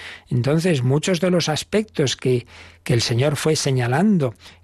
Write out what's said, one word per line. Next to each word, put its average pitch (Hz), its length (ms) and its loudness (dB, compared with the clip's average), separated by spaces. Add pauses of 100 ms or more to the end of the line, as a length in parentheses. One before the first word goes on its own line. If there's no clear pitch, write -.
(280)
Entonces, 143 540 0
muchos 151 380 0
de 185 100 0
los 175 180 0
aspectos 156 680 -2
que, 127 300 -2 (360)
que - 120 0
el 117 60 2
Señor 135 360 0
fue 160 200 0
señalando 135 800 0 (300)